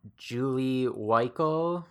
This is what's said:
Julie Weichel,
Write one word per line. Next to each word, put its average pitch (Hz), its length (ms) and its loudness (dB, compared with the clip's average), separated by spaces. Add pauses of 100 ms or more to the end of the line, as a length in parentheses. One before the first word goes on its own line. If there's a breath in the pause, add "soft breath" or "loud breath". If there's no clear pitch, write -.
(180)
Julie 131 680 -2
Weichel, 156 1040 0